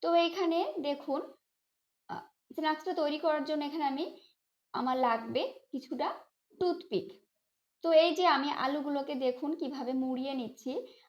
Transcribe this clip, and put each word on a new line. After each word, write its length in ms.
তো 140
এইখানে 600
দেখুন, 440
আহ, 160
স্ন্যাক্সটা 380
তৈরি 260
করার 260
জন্য 200
এখানে 180
আমি, 340
আমার 240
লাগবে 560
কিছুটা 360
টুথপিক। 640
তো 80
এই 240
যে 120
আমি 240
আলুগুলোকে 640
দেখুন 400
কিভাবে 380
মুড়িয়ে 400
নিচ্ছি। 520